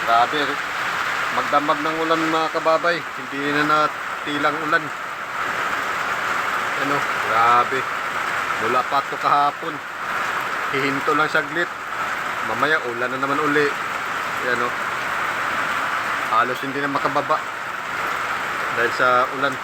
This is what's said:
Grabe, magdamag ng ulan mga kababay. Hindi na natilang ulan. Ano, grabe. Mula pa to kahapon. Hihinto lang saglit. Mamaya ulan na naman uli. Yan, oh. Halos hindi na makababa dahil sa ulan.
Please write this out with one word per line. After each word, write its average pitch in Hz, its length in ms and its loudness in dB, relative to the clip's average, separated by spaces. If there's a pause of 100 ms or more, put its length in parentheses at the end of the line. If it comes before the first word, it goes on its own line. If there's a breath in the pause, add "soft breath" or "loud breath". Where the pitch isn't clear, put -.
Grabe, 120 340 4 (920)
magdamag 147 480 2
ng 160 240 0
ulan 160 240 4
mga 160 320 2
kababay. 160 400 4
Hindi 139 560 -4
na 151 320 4 (360)
natilang 147 320 0 (140)
ulan. 165 140 4 (2000)
Ano, 143 120 0 (320)
grabe. 120 520 4 (800)
Mula 120 280 2
pa 139 200 2
to 147 80 -4
kahapon. 143 580 2 (1000)
Hihinto 139 440 0
lang 151 160 2
saglit. 160 360 0 (800)
Mamaya 131 280 2 (160)
ulan 120 160 -2
na 131 120 -4
naman 139 200 0
uli. 147 280 4 (760)
Yan, 123 200 0
oh. 120 100 -2 (1600)
Halos 120 260 2
hindi 139 200 -4
na 143 120 -2
makababa 139 480 2 (1400)
dahil 117 200 2
sa 127 280 6 (120)
ulan. 135 280 0